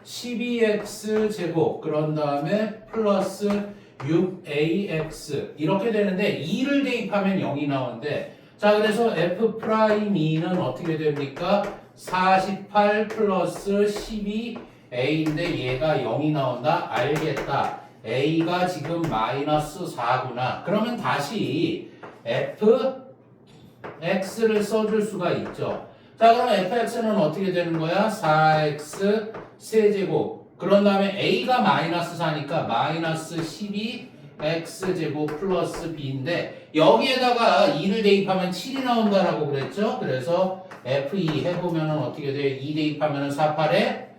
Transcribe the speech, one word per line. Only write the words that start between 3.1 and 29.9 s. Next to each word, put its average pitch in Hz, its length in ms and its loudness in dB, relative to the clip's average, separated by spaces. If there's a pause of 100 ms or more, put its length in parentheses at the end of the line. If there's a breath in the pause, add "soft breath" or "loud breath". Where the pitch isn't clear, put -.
육 175 400 0
에이엑스, 156 1120 -2
이렇게 196 340 0
되는데 202 380 2
이를 269 540 0
대입하면 202 560 0
영이 143 280 -2
나오는데, 131 720 -4 (180 loud breath)
자, 208 220 4
그래서 214 380 2
f 185 420 0
프라임 214 580 2
이는 160 460 0
어떻게 160 360 -2
됩니까? 156 680 0 (320 loud breath)
사십팔 202 1120 2
플러스 202 800 0
십이 214 720 -6 (320 loud breath)
에이인데 151 680 0
얘가 131 400 0
영이 143 340 -2
나온다. 143 600 0
알겠다. 135 880 -2 (240 loud breath)
A가 165 640 0
지금 165 340 -4
마이너스 143 840 -2
사구나. 127 760 -2
그러면 226 320 0
다시 160 960 -2 (2000 loud breath)
fx를 202 640 0
써줄 214 380 0
수가 175 300 -2
있죠. - 560 -6 (300 loud breath)
자, 226 160 8
그럼 247 160 2
fx는 220 680 0
어떻게 196 340 0
되는 170 280 0
거야? 185 300 2
사 156 560 4
엑스 196 680 -2 (240)
세제곱. 196 1000 0